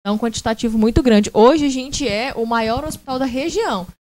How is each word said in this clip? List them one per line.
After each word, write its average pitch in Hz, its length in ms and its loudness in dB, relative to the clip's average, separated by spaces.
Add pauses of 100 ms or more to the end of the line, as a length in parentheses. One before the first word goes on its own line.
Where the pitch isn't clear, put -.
é 202 40 -4
um 214 80 -2
quantitativo 226 580 -4
muito 220 260 2
grande. 214 300 4
Hoje 285 340 6
a 269 40 0
gente 262 360 -6
é 220 300 -4
o 233 80 -4
maior 226 400 -2
hospital 269 340 -8
da 269 60 -2
região, 269 640 -4 (180)